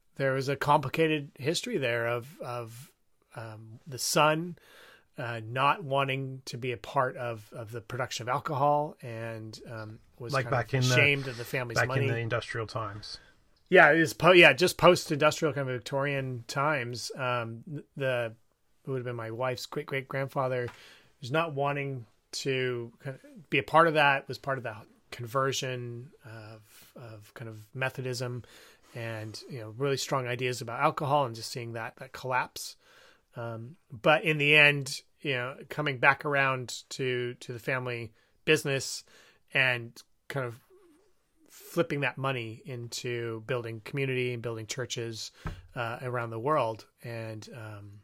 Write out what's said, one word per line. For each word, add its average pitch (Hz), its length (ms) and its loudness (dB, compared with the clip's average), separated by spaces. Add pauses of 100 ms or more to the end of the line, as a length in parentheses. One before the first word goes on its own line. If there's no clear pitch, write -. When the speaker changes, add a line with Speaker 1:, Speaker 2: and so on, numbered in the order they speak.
(160)
Speaker 1:
There 135 180 2
was 135 160 -2
a 139 60 0
complicated 147 840 2
history 170 400 -2
there 117 300 0
of, 120 200 -2 (140)
of, 120 480 -10 (440)
um, 110 520 -14
the 127 120 -10
son, 160 600 2 (580)
uh, 117 300 -6
not 139 360 2
wanting 135 640 -2
to 131 120 -10
be 127 140 -4
a 113 40 -6
part 131 400 -2
of, 117 380 -8
of 113 180 -12
the 120 80 -8
production 120 480 -6
of 123 60 2
alcohol 147 680 2
and, 113 560 -10 (120)
um, 110 280 -12 (200)
was 123 160 -6
Speaker 2:
Like 131 100 2
Speaker 1:
kind 120 100 -2
of 123 40 2
Speaker 2:
back 120 160 -4
in 127 80 4
the, 127 120 4
Speaker 1:
ashamed 139 340 4
of 117 100 -10
the 120 60 -8
family's 120 340 -4
Speaker 2:
back 120 100 2
Speaker 1:
money. 127 180 0
Speaker 2:
in 117 60 0
the 117 60 -2
industrial 113 480 -4
times. 107 500 -8 (540)
Speaker 1:
Yeah, 170 220 10
it 165 80 6
was 156 120 2
po-, 165 200 6
yeah, 170 200 12
just 170 240 2
post-industrial 151 800 6
kind 139 160 -2
of 127 40 -2
Victorian 131 720 -4
times. 131 680 -2
Um, 120 540 -2
th-, 147 140 -8 (120)
the, 123 360 -2 (540)
it 139 40 -6
would 131 80 -2
have 120 80 -6
been 123 100 -6
my 113 140 -8
wife's 123 340 -4
great-great-grandfather 135 1040 -4 (540)
was 120 80 -8
not 160 240 0
wanting 139 500 -2 (280)
to 127 600 -2 (100)
kind 135 140 -10
of 269 320 -20
be 147 100 2
a 127 40 2
part 165 260 8
of 156 60 2
that, 143 340 4
was 127 80 -8
part 135 220 -4
of 117 60 -10
the 113 100 -8 (360)
conversion 123 1000 -4 (160)
of, 110 360 -16 (340)
of 110 380 -18
kind 113 140 -12
of 110 80 -12 (180)
Methodism 127 680 -4 (520)
and, 110 540 -8
you 135 120 -10
know, 110 180 -12
really 135 180 0
strong 127 300 -2
ideas 123 340 -2
about 120 200 -6
alcohol 147 460 2
and 113 80 -6
just 113 180 -10
seeing 117 220 -8
that, 117 220 -8
that 131 160 -16
collapse. - 640 -4 (600)
Um, 117 400 -10 (140)
but 151 340 4
in 156 140 2
the 147 180 6
end, 147 460 6 (180)
you 143 140 -2
know, 127 200 -4 (140)
coming 147 300 -4
back 135 260 6
around 135 640 0
to, 123 440 -4
to - 180 -14
the 117 80 -10
family 123 520 -4 (320)
business 147 600 0 (500)
and 123 420 0 (320)
kind 131 180 -4
of 117 100 -10 (920)
flipping 165 500 -4
that 131 180 -2
money 127 460 -4
into 120 840 -6
building 113 380 -4
community 127 480 -2
and 117 100 -8
building 113 240 -8
churches, 117 640 -8 (460)
uh, 120 260 -4
around 120 280 -4
the 113 80 -8
world. 117 480 0 (180)
And, 113 500 -10
um, 107 360 -14 (140)